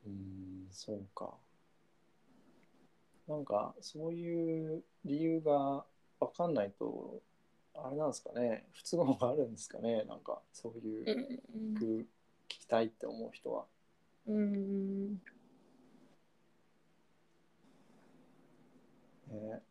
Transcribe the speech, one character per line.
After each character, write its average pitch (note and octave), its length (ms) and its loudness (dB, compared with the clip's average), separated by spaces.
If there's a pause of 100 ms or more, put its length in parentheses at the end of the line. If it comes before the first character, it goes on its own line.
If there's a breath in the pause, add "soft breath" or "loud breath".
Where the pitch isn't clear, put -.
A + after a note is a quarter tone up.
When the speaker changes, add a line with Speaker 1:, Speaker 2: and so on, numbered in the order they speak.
Speaker 1:
う - 20 -12
ん、 F#2+ 600 -10
そ - 240 -6
う G2 180 -8
か。 - 220 -8 (1900)
な D3+ 80 -2
ん D3 100 -2
か、 G#2 360 2
そ D#3 260 -6
う E3+ 60 -2
い E3 640 0
う - 60 -8 (220)
理 D3 160 0
由 E3 200 4
が C#3+ 440 4 (340)
わ B2+ 160 2
か F3 120 2
ん D#3+ 80 2
な G#2 100 4
い G2+ 60 -4
と、 - 500 -6 (540)
あ C#3+ 160 -6
れ C#3+ 60 -2
な D3+ 100 2
ん - 20 4
で B2 40 -2
す - 100 -8
か - 100 -10
ね。 A#2 400 0
不 - 160 -20
都 F3 80 2
合 C#3 160 6
が B2 160 4
あ C#3 60 2
る C#3 120 4
ん A2+ 40 -6
で A2 80 -10
す - 100 -12
か - 80 -10
ね。 A2+ 280 2
な - 100 -8
ん - 60 -12
か、 - 200 -4 (120)
そ A2+ 220 -8
う A#2 40 -8
い A2 240 -4
う、 - 20 -2
Speaker 2:
う A3 80 2
ん、 A#3 600 -4
う G#3+ 40 -2 (200)
ん。 - 20 -4
Speaker 1:
聞 - 40 -6 (420)
き - 180 -10
た A#2 160 6
い A2+ 40 4
っ A2 40 -2
て - 160 -10
思 A2+ 220 -6
う - 60 -8
人 A#2+ 200 -6
は。 A#2 120 -4 (600)
Speaker 2:
う G#3+ 40 0
ん、 G#3+ 40 2
う G#3 220 4
ん。 G3 640 0 (4000)
Speaker 1:
ね。 A2 440 -4